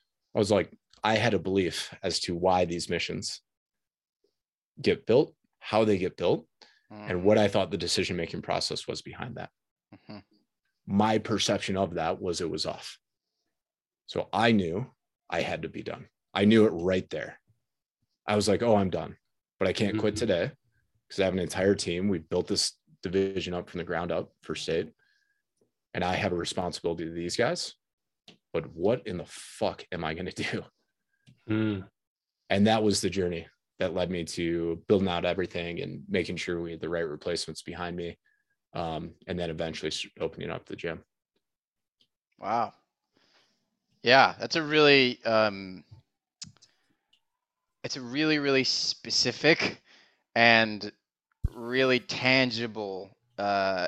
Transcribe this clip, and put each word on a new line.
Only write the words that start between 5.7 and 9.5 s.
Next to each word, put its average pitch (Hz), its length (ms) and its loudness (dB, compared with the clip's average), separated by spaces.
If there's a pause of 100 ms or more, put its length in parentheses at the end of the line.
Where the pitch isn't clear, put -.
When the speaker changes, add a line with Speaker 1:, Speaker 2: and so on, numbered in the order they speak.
Speaker 1:
they 104 140 4
get 87 180 -4
built, 117 300 0 (460)
Speaker 2:
Mm. 107 180 -12
Speaker 1:
and 90 140 -2
what 104 120 6
I 104 120 4
thought 95 240 -2
the 101 40 -4
decision-making 85 680 -4
process - 440 -4
was - 160 -8
behind - 360 -12
that. - 120 -12 (420)